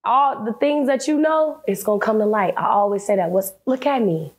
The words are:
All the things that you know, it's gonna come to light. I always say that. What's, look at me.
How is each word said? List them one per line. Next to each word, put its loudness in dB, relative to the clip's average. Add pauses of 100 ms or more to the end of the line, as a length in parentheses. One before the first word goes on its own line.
All 0
the -2
things 2
that 0
you 2
know, 0
it's -4
gonna 0
come 0
to 0
light. 0
I -2
always 0
say 0
that. 0
What's, -2 (140)
look -2
at 0
me. -2